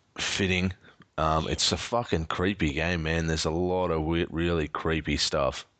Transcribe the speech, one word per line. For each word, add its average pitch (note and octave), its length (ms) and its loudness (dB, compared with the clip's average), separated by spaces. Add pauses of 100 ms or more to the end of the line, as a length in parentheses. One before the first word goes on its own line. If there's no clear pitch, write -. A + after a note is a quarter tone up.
(180)
fitting. F#2 540 0 (460)
Um, D#2 300 2
it's - 240 0
a F2 40 2
fucking G2 500 -2
creepy F#2 460 0
game, E2 300 0
man. E2 240 0
There's D#2+ 180 0
a D#2+ 60 0
lot F2+ 400 0
of D#2+ 140 0
we-, E2+ 260 0
really E2 380 0
creepy D#2 480 -2
stuff. C#2 500 0 (140)